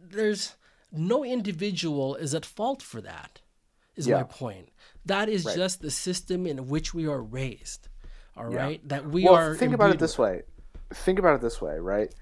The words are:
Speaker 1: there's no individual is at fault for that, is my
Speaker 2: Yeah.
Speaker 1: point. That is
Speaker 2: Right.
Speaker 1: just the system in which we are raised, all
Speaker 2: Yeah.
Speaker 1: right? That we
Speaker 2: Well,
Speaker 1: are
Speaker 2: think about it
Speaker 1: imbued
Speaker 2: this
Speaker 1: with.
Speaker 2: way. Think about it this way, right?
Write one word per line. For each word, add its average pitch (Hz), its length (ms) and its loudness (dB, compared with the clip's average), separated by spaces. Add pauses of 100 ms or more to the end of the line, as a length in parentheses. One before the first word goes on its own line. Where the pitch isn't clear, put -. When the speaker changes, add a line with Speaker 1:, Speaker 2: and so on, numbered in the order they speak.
Speaker 1:
there's 208 540 -2 (360)
no 190 340 0
individual 175 920 -2
is 143 180 -4
at 156 120 -4
fault 254 360 -4
for - 200 -12
that, - 400 -16 (560)
is 135 100 -4
my 110 120 4
Speaker 2:
Yeah. - 40 -2
Speaker 1:
point. 107 460 -12 (360)
That 196 220 0
is 196 180 -2
Speaker 2:
Right. - 120 -2
Speaker 1:
just 185 240 -2
the 151 100 -6
system 180 560 -4
in 131 200 -6
which 151 260 -4
we 165 140 -4
are 143 140 -2
raised, 120 680 -10 (480)
all 117 140 -8
Speaker 2:
Yeah. - 120 -4
Speaker 1:
right? 151 240 -6
That 143 180 -4
we 170 200 0
Speaker 2:
Well, 185 100 12
Speaker 1:
are 160 200 4
Speaker 2:
think 247 180 2
about 214 160 6
it 185 60 6
Speaker 1:
imbued - 40 -6
Speaker 2:
this 165 180 2
Speaker 1:
with. 113 120 4
Speaker 2:
way. 90 140 -4 (500)
Think 185 260 2
about 170 160 8
it 127 60 -2
this 117 200 -4
way, 76 160 -4
right? 98 440 -2